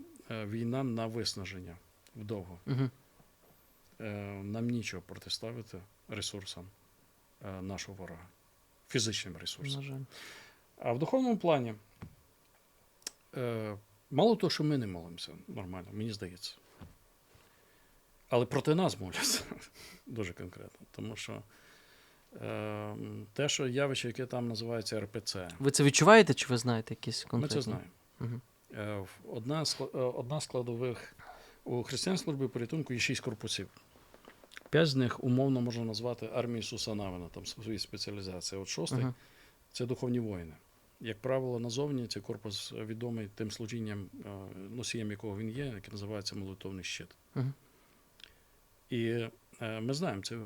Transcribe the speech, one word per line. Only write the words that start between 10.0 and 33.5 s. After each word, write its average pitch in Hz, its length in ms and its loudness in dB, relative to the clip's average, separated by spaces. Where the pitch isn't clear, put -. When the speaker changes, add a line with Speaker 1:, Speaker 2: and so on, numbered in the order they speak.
Speaker 1:
А 120 140 0
в 123 60 0
духовному 240 400 4
плані, 131 360 4
е, 113 400 -2
мало 202 260 8
того, 185 140 4
що - 140 2
ми 151 140 6
не 117 80 0
молимося 85 460 -6
нормально, 95 440 -6
мені 107 200 -2
здається, 90 420 -8
але 120 180 6
проти 139 280 4
нас 139 260 4
моляться - 440 0
<laughs> - 300 -18
дуже 101 260 -4
конкретно. 98 580 -14
Тому 104 260 -8
що, 110 260 -8
е, 107 520 -4
те, 143 160 0
що 135 200 0
явище, 131 400 2
яке 120 180 -2
там 123 220 0
називається 113 480 -2
Р 104 100 -2
П 107 140 -6
Ц. 92 280 -4
Speaker 2:
Ви 139 120 4
це 143 140 8
відчуваєте, 156 500 12
чи - 140 2
ви 123 100 6
знаєте 113 360 0
якісь - 240 -4
Speaker 1:
Ми - 60 -6
це - 60 -12
Speaker 2:
конкретні? 143 320 2
Speaker 1:
знаємо. 107 280 -4
Speaker 2:
Мгм. 120 200 -4
Speaker 1:
Е, 104 220 -2
в-, 95 220 -8
одна 143 280 0
скла-, 135 300 0
е, - 40 0
одна 127 420 0
з - 40 -4
складових 120 720 -2
у 123 180 0
християнській 175 420 0
службі 135 240 0
порятунку 131 440 -2
є 120 60 0
шість 117 220 2
корпусів. 110 480 -4